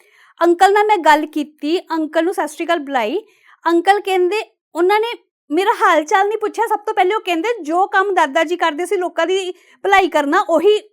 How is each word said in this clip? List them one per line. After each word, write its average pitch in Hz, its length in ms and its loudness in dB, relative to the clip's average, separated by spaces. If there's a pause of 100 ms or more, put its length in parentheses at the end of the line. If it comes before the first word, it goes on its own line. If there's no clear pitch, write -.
(440)
ਅੰਕਲ 359 300 4
ਨਾਲ 415 120 2
ਮੈਂ 427 120 2
ਗੱਲ 302 280 4
ਕੀਤੀ, 302 540 -4
ਅੰਕਲ 320 440 -4
ਨੂੰ 359 100 -2
ਸਤਿ 311 140 -4
ਸ਼੍ਰੀ 302 180 -10
ਅਕਾਲ 339 140 -2
ਬੁਲਾਈ। 269 420 -4 (460)
ਅੰਕਲ 339 320 2
ਕਹਿੰਦੇ, 381 420 0 (340)
ਉਹਨਾਂ 370 240 2
ਨੇ 466 140 -4 (380)
ਮੇਰਾ 392 220 2
ਹਾਲ 359 300 2
ਚਾਲ 392 240 0
ਨਹੀਂ 427 100 -4
ਪੁੱਛਿਆ, 415 300 -4
ਸਭ 427 120 -2
ਤੋਂ 427 140 -6
ਪਹਿਲੇ 392 220 0
ਉਹ - 60 -2
ਕਹਿੰਦੇ, 349 280 -4 (120)
"ਜੋ 339 260 -2
ਕੰਮ 392 260 0
ਦਾਦਾ 320 300 0
ਜੀ 330 140 -4
ਕਰਦੇ 330 280 -2
ਸੀ, 415 120 -4
ਲੋਕਾਂ 339 300 -2
ਦੀ 370 240 -4 (320)
ਭਲਾਈ 381 240 2
ਕਰਨਾ, 302 420 0
ਉਹੀ 349 320 2 (120)